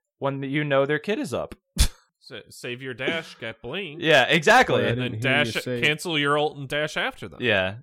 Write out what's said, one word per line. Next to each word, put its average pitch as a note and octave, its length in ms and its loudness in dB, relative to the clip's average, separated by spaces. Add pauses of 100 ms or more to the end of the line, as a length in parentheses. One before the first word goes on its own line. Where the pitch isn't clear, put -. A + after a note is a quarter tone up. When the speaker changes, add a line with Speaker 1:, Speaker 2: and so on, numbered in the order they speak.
(200)
Speaker 1:
when C#3 240 -2
you C#3+ 200 -2
know C#3 220 4
their D3+ 140 0
kit G3+ 200 -4
is F#3+ 140 -4
up?" E2+ 220 -6 (220)
<laughs> - 120 4 (320)
Speaker 2:
Sa-, B2 180 -16 (100)
save B2 320 -10
your C3 140 -8
dash, D#3+ 440 -6
get A2+ 220 -12
blink. D#3 400 -10
Speaker 1:
Yeah, D3 220 6
exactly. D#3+ 540 6
Speaker 3:
Well, - 80 2
I - 80 0
Speaker 2:
And B2 80 -2
then B2 100 -4
Speaker 3:
didn't A2 120 -6
hear C3+ 160 2
you B2 120 0
Speaker 2:
dash, D3+ 120 -4
Speaker 3:
say B2 180 -4
Speaker 2:
cancel D#3 360 0
your D3 220 2
ult D3 180 -2
and C#3 100 -12
dash D3 300 -4
after F#3+ 300 -6
them. - 140 -16
Speaker 1:
Yeah. G2+ 420 2